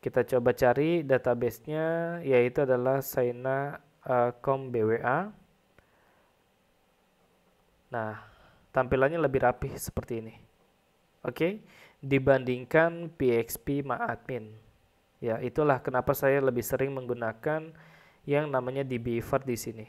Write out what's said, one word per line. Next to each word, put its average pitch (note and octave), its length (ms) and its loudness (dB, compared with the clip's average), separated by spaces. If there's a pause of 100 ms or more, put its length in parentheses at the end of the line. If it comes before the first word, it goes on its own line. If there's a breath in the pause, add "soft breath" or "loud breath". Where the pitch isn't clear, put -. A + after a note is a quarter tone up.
Kita B2 240 0
coba B2 240 2
cari C#3+ 560 2
database-nya, D#3 1200 -2
yaitu B2+ 400 4
adalah C3 340 2
Saina, C3 800 -2 (240)
eh, B2 400 2
com C3+ 240 0
B A#2 160 0
W A2+ 160 2
A. D#3 320 0 (2500 soft breath)
Nah, A2 320 -6 (480 loud breath)
tampilannya C3+ 480 2
lebih C3+ 240 2
rapih C3+ 320 0
seperti - 480 -8
ini. A2 100 -16 (880)
Oke, F3 400 -2 (400 loud breath)
dibandingkan C#3 1120 2
P B2 220 2
X A2+ 240 -2
P C#3+ 240 -4
MyAdmin. B2 680 -6 (720)
Ya, A2+ 160 -2
itulah C3 400 2
kenapa C3+ 400 0
saya C#3 240 4
lebih B2 240 0
sering C3+ 240 -2
menggunakan B2+ 800 -6 (560 loud breath)
yang D3 240 0
namanya C3 320 -2
D B2+ 160 -4
B A#2 240 -2
Ever C3+ 240 -2
di B2 80 -2
sini. A2 340 -10